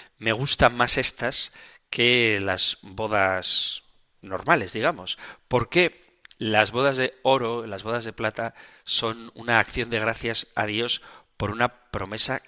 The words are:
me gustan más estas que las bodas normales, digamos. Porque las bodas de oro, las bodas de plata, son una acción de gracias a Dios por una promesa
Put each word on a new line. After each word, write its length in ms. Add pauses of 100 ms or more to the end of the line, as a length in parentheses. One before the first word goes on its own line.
(180)
me 160
gustan 420
más 220
estas 560 (360)
que 520
las 400
bodas 1000 (380)
normales, 520
digamos. 440 (300)
Porque 720 (180)
las 340
bodas 260
de 160 (100)
oro, 420
las 180
bodas 220
de 80
plata, 400 (300)
son 520
una 240
acción 300
de 100
gracias 560
a 100
Dios 360 (360)
por 140
una 380
promesa 580